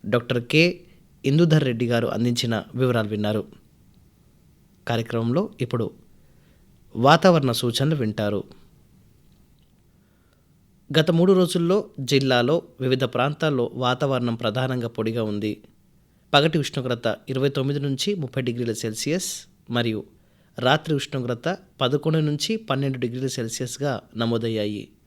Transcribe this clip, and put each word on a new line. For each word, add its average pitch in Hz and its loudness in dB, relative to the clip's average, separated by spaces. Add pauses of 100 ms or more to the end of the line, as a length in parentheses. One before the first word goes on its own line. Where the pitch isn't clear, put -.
డాక్టర్ 120 -2
కె 165 2 (460)
ఇందుధర్ 156 6
రెడ్డి 120 0
గారు 117 2
అందించిన 117 -2 (120)
వివరాలు 123 2
విన్నారు. 104 -2 (1400)
కార్యక్రమంలో 117 -2 (120)
ఇప్పుడు 117 -2 (1040)
వాతావరణ 151 6
సూచనలు 123 0
వింటారు. 107 -2 (2500)
గత 160 2
మూడు 175 4
రోజుల్లో 180 2 (140)
జిల్లాలో 131 2 (200)
వివిధ 127 0
ప్రాంతాల్లో 131 -2
వాతావరణం 127 -2
ప్రధానంగా 123 -4
పొడిగా 113 -4
ఉంది. 104 -4 (720)
పగటి 151 4
ఉష్ణోగ్రత 123 -2 (140)
ఇరవై 135 0
తొమ్మిది 139 -2
నుంచి 143 -4
ముప్పై 143 -6
డిగ్రీల 120 -4
సెల్సియస్ - -6 (220)
మరియు 117 -2 (560)
రాత్రి 151 2
ఉష్ణోగ్రత 131 -4 (240)
పదకొండు 147 0
నుంచి 151 -2
పన్నెండు 135 -2
డిగ్రీల 127 -4
సెల్సియస్గా 127 -6 (160)
నమోదయ్యాయి. 110 -2 (180)